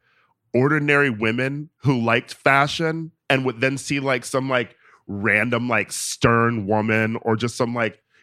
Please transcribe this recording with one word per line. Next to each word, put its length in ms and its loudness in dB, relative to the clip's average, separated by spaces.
ordinary 560 2
women 680 -2
who 200 2
liked 360 0
fashion 760 0
and 140 2
would 160 -2
then 180 0
see, 220 -4
like, 240 -2
some, 240 -2
like, 300 -2
random, 640 0
like, 240 -2
stern 760 0
woman 560 0
or 120 0
just 220 -4
some, 180 -2
like, 260 -4